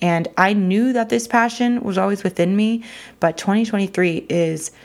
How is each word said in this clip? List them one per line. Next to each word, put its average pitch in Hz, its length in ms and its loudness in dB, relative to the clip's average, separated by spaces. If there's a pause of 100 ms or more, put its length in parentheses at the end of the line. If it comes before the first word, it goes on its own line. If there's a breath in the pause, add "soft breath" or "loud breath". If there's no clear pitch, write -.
And 170 360 0
I 190 160 4
knew 208 400 2
that 233 160 0
this 233 180 0
passion 240 560 0
was 190 140 -4
always 196 260 0
within 185 320 0
me, 226 300 0 (340 loud breath)
but 165 180 2
twenty 214 280 0
twenty-three 190 640 -2
is 160 420 -2 (140)